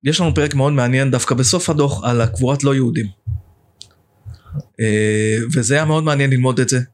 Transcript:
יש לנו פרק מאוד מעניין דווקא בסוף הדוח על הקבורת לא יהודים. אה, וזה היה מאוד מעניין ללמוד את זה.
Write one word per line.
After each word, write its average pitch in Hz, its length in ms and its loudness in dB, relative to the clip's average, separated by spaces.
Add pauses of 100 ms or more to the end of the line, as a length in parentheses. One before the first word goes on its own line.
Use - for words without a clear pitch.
יש 160 140 0
לנו 165 140 2
פרק 147 200 0
מאוד 139 180 2
מעניין 131 380 2
דווקא 127 240 0
בסוף 135 360 0
הדוח 147 340 0
על 120 160 2
הקבורת 131 440 0
לא 139 100 4
יהודים. 120 320 0 (1700)
אה, 107 560 0 (160)
וזה 127 220 0
היה 156 100 2
מאוד 156 200 0
מעניין 139 260 0
ללמוד 127 300 2
את 123 80 0
זה. 127 120 0 (140)